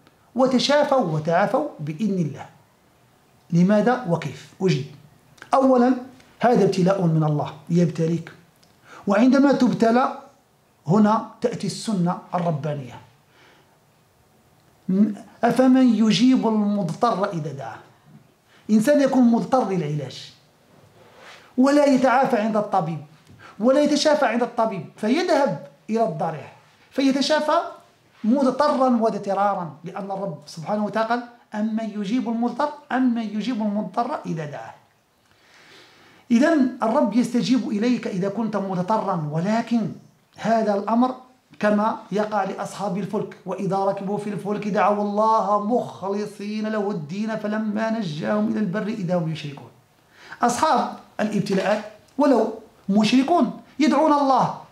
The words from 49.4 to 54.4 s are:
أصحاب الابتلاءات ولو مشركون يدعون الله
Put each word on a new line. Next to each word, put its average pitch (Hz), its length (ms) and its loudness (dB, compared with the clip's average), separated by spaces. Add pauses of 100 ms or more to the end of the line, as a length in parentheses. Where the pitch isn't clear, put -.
أصحاب 240 540 0 (240)
الابتلاءات 202 640 -2 (320)
ولو 269 360 2 (360)
مشركون 247 680 2 (200)
يدعون 302 340 4
الله 269 440 2 (140)